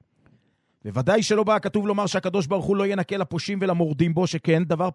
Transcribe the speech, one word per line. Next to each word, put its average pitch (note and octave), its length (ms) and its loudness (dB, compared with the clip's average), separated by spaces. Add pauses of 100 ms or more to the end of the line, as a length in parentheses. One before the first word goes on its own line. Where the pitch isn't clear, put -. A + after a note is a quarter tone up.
(840)
בוודאי B2+ 380 2
שלא G#3+ 200 2
בא G#3+ 120 2
הכתוב G3+ 320 -2
לומר G#3 180 0
שהקדוש F#3 420 -2
ברוך F#3 180 -2
הוא G3 120 2
לא G3 100 0
ינקה G3 300 -2
לפושעים F3 440 -4
ולמורדים E3+ 520 2
בו, F3 140 2
שכן E3 360 0
דבר F3 320 0